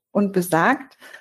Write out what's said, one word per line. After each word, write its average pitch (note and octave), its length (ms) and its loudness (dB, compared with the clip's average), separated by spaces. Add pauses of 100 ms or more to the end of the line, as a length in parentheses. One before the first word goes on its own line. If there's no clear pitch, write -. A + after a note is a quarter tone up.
(120)
und G3+ 200 0
besagt, F3+ 640 0 (240)